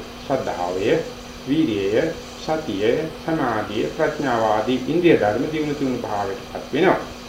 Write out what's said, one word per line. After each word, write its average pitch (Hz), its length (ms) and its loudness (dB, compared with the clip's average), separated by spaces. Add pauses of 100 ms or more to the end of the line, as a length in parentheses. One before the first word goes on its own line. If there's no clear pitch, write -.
(200)
ශ්‍රද්ධාවය, 95 800 0 (440)
වීරියය, 117 600 2 (340)
සතිය, 117 560 0 (260)
සමාධිය, 113 720 -2
ප්‍රඥාව 143 540 0
ආදී 110 400 2
ඉන්ද්‍රිය 160 320 6
ධර්ම 107 300 2
දියුණු 151 280 -2
තුණු 131 240 -2
භාවයටපත් 101 720 -6
වෙනවා. 156 300 4 (280)